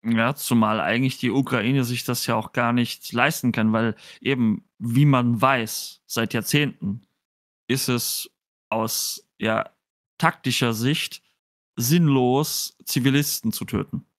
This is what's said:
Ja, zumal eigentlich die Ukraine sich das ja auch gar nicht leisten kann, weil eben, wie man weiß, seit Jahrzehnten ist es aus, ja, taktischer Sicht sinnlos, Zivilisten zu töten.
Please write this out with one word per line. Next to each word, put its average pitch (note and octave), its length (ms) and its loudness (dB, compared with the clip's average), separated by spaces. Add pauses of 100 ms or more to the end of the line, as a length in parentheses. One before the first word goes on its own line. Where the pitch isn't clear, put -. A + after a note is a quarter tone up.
Ja, A2+ 320 0
zumal A2 440 2
eigentlich A#2+ 380 0
die B2 120 0
Ukraine C3 540 0
sich A#2+ 200 -6
das A#2+ 220 -4
ja A#2 100 0
auch - 160 -6
gar A#2+ 200 0
nicht - 400 -2
leisten B2+ 380 0
kann, A2 220 0
weil A2+ 240 0 (240)
eben, A#2+ 480 0 (100)
wie A#2 260 2
man A#2+ 360 4
weiß, - 680 -2
seit - 260 -2
Jahrzehnten C#3+ 720 -2 (640)
ist C3 200 -2
es - 420 -4 (400)
aus, - 580 -4 (100)
ja, A2 320 -2 (480)
taktischer B2+ 560 0
Sicht B2+ 480 -4 (540)
sinnlos, C3+ 1080 2
Zivilisten C3+ 680 0
zu - 120 -8
töten. - 420 -6 (120)